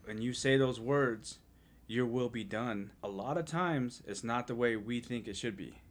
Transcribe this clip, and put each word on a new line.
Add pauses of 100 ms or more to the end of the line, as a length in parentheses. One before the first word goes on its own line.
and
you
say
those
words, (480)
"Your
will
be
done," (100)
a
lot
of
times
it's
not
the
way
we
think
it
should
be. (180)